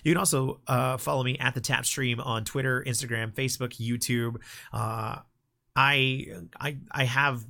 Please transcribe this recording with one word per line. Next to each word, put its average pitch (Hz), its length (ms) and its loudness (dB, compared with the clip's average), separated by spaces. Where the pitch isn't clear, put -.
You 156 100 6
can 170 40 4
also, 135 480 2
uh, 131 320 2
follow 139 260 0
me 127 140 0
at 127 160 0
the - 80 -4
Tap 123 240 0
Stream 123 340 0
on 113 260 -2
Twitter, 131 420 0
Instagram, 113 440 -2
Facebook, 127 480 -4
YouTube. 117 580 0
Uh, 110 480 -4
I, 135 520 4
I, 143 180 -2
I 139 140 0
have 127 460 2